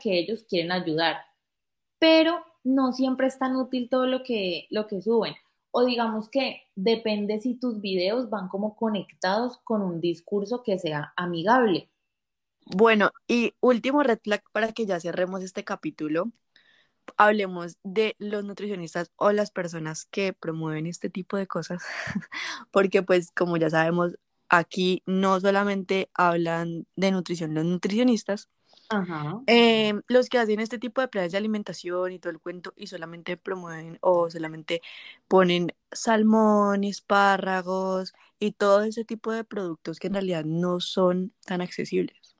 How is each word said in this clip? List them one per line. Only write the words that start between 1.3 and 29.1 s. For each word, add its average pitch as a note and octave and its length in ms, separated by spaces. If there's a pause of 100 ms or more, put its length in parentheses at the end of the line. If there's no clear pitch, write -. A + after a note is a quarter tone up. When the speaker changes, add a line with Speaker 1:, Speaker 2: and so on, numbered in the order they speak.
Speaker 1:
pero D#4+ 460 (200)
no C4 280
siempre C4 360
es B3+ 100
tan C4 180
útil B3+ 340
todo B3+ 160
lo B3+ 180
que, F#3+ 460
lo G#3+ 180
que F#3 140
suben. G#3 320 (380)
O B3 120
digamos A3+ 460
que C4 320 (140)
depende G#3+ 640
si B3 160
tus A#3+ 240
videos G3 500
van F#3+ 180
como G#3 280
conectados G#3+ 880
con G#3+ 180
un E3+ 180
discurso G3+ 640
que F#3+ 140
sea D3+ 380
amigable. F3+ 720 (760)
Speaker 2:
Bueno, G#3 440 (160)
y A#3 340
último B3+ 420
red A#3 200
flag G#3 200 (100)
para A3 200
que A3+ 140
ya F3+ 140
cerremos F#3 420
este F#3+ 220
capítulo. E3 640 (840)
Hablemos F#3+ 680
de G3+ 340
los G#3 260
nutricionistas F#3+ 720
o G#3 160
las G#3 180
personas E3 560
que F#3+ 280
promueven D#3+ 520
este F3 240
tipo G3 260
de G3 120
cosas, F3 340
<laughs> - 920
porque G3 300
pues F3+ 300
como F3 260
ya D#3+ 120
sabemos, F3 460 (320)
aquí F3+ 580
no F#3+ 340
solamente G3 760
hablan E3+ 720 (100)
de F#3+ 160
nutrición E3+ 420
los D#3 120
nutricionistas, G#3 840 (400)
Speaker 1:
Ajá. F3+ 580